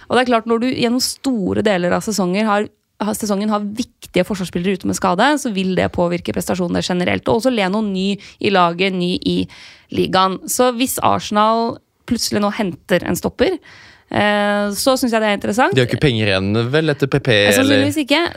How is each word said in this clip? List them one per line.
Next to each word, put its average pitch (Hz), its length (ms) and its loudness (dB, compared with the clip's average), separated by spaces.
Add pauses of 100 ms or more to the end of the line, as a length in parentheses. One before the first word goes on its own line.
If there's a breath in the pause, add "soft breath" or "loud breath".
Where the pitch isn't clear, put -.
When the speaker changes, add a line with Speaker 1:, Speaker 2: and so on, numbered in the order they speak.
Speaker 1:
Og - 80 0
det 247 80 4
er 247 80 -2
klart, 226 160 2
når 226 160 2
du 254 60 0
gjennom 240 340 0
store 202 600 -2
deler 180 320 2
av 175 80 -6
sesonger 202 420 0
har, 208 220 0 (300)
har, 214 200 -2
sesongen 208 320 -2
har 208 160 0
viktige - 600 -4
forsvarsspillere 185 520 -4
ute - 80 -8
med 185 120 -2
skade, 190 280 2 (160)
så 240 100 -4
vil 185 220 -2
det 190 160 0
påvirke 175 440 -2
prestasjonene 180 500 -2
generelt. 185 420 -2
Og 233 140 2
også 254 120 0
Leno 202 300 0
ny 196 300 -2 (260 loud breath)
i 208 160 0
laget, 180 400 2
ny 180 240 0
i 175 180 -2 (540 loud breath)
ligaen. 185 560 0
Så 247 320 2
hvis 254 240 -2
Arsenal 214 720 0 (320)
plutselig 220 340 -2
nå 202 140 0
henter 175 500 -2
en - 100 -2
stopper, - 380 -2 (560 loud breath)
eh, 208 640 0
så 262 240 2
synes 254 160 -2
jeg 220 80 0
det 220 80 2
er 202 80 0
interessant. 226 400 0
Speaker 2:
De 127 60 6
har - 20 2
ikke - 160 -2
penger 110 300 2
igjen, 95 160 2 (260)
vel, 156 160 2
etter 143 220 0
P 143 100 2
P, - 80 -2
Speaker 1:
Eh, 104 220 6
Speaker 2:
eller 101 80 4
Speaker 1:
sannsynligvis 104 420 2
ikke. 285 200 2 (160)